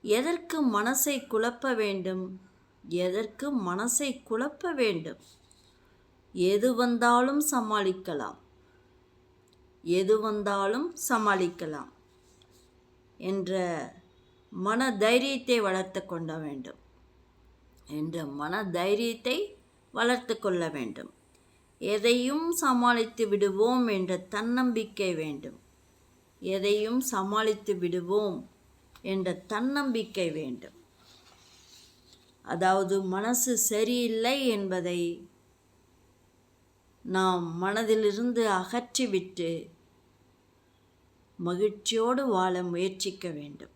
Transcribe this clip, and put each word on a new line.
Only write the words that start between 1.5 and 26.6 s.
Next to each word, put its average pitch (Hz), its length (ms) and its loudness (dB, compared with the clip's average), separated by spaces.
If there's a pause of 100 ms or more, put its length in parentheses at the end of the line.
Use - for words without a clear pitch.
வேண்டும்? 190 500 -2 (760)
எதற்கு 208 440 -2 (140)
மனசை 214 480 -2 (140)
குழப்ப 294 500 -4
வேண்டும்? 175 480 -2 (1120)
எது 196 400 4
வந்தாலும் 240 680 4 (100)
சமாளிக்கலாம், 190 880 -2 (1400)
எது 185 360 4
வந்தாலும் 208 680 0 (200)
சமாளிக்கலாம்" 180 840 0 (1300)
என்ற 185 320 -4 (1000)
மன 214 460 0
தைரியத்தை 247 600 4
வளர்த்து 190 440 0
கொள்ள 165 340 -6
வேண்டும், 143 440 -10 (1080)
என்ற 156 360 -6 (140)
மன 175 320 -4
தைரியத்தை 220 680 0 (560)
வளர்த்து 240 440 0
கொள்ள 180 320 0
வேண்டும். 131 420 -8 (680)
எதையும் 247 640 2 (100)
சமாளித்து 240 720 2
விடுவோம் 208 600 4
என்ற 185 260 0 (140)
தன்னம்பிக்கை 220 840 0
வேண்டும், 151 440 -6 (840)
எதையும் 208 640 0